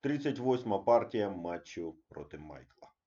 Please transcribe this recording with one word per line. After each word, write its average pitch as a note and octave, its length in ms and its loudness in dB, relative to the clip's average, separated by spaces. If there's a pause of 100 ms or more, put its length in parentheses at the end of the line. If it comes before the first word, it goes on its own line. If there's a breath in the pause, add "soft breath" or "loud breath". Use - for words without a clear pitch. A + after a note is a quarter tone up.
тридцять C#3+ 380 0
восьма B2 400 2
партія A#2 520 4
матчу E2+ 680 -8 (100)
проти D2+ 300 -14
Майкла. C#2 540 -18 (140)